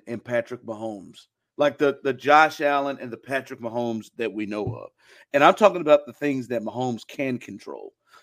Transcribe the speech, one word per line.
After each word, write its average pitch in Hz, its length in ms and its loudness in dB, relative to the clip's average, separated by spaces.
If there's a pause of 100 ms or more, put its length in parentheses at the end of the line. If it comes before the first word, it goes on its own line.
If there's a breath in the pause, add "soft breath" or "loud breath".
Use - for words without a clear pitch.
and 120 160 -10
Patrick 120 400 -6
Mahomes. 107 640 -12 (300)
Like, 143 200 0
the, 143 260 2
the 135 100 -2
Josh 147 480 4
Allen 139 380 -2
and 123 120 -12
the 113 60 -14
Patrick 131 420 -10
Mahomes 117 560 -6
that 113 160 -6
we 107 140 -8
know 104 180 -6 (100)
of. - 160 -16 (440 soft breath)
And 139 100 4
I'm 180 100 10
talking 190 280 4
about 151 260 6
the 117 60 -16
things 135 340 -4
that 117 160 -4
Mahomes 117 420 -6
can 131 320 -6
control. 69 560 -16 (300 soft breath)